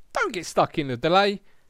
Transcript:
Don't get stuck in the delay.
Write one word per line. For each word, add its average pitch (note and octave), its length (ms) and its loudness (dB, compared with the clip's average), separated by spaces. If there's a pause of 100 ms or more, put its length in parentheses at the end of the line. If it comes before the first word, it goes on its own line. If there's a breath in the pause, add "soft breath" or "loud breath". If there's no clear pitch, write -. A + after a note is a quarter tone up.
(140)
Don't G#4+ 180 -2
get E3 140 -8
stuck - 320 0
in C#3+ 120 -4
the B2 60 -4
delay. F#3+ 460 2 (280)